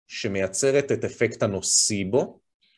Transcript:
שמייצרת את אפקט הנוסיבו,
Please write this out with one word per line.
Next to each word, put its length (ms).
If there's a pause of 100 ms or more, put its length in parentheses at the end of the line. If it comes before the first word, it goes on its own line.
שמייצרת 840
את 120
אפקט 380
הנוסיבו, 1000 (360)